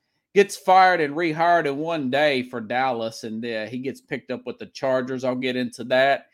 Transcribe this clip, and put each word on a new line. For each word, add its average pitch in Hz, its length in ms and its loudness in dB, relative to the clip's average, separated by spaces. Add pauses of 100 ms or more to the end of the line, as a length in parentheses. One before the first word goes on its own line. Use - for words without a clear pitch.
(340)
gets 196 220 4
fired 185 460 6
and 143 120 -2
rehired 165 520 2
in 139 100 -2
one 156 340 -4
day 139 340 2
for 123 180 -10
Dallas, 117 640 -2
and, 110 200 -8
uh, 110 200 -4
he 120 140 -8
gets 127 200 -8
picked - 320 -10
up 123 140 -8
with 117 140 -10
the 104 80 -14
Chargers. 131 580 -2
I'll 127 100 -2
get 127 220 -4
into 123 260 -6
that 131 500 2